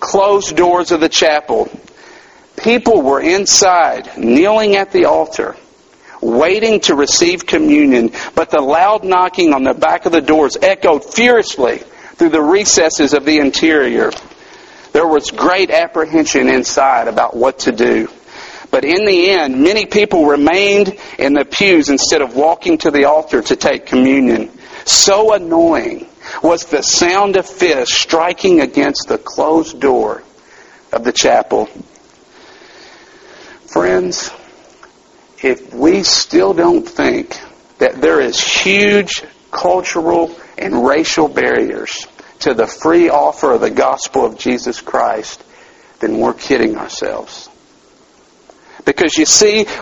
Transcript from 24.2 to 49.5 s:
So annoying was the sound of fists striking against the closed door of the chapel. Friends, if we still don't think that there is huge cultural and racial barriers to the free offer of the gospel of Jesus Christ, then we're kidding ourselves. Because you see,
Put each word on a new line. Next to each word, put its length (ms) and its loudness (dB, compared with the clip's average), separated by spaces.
So 480 2
annoying 720 0
was 240 0
the 160 -2
sound 540 0
of 100 0
fists 480 -2
striking 680 0
against 480 -2
the 100 -2
closed 640 -2
door 420 0
of 120 -4
the 80 -2
chapel. 540 0
Friends, 640 -2
if 320 -4
we 280 2
still 500 0
don't 340 2
think 540 -4
that 220 0
there 200 2
is 180 -2
huge 880 0
cultural 840 -2
and 280 -2
racial 420 0
barriers 800 -4
to 120 -2
the 140 0
free 420 2
offer 440 0
of 80 2
the 100 -2
gospel 560 -2
of 120 -6
Jesus 420 -6
Christ, 640 -4
then 180 -4
we're 160 0
kidding 420 -2
ourselves. 720 -12
Because 340 -2
you 80 2
see, 400 2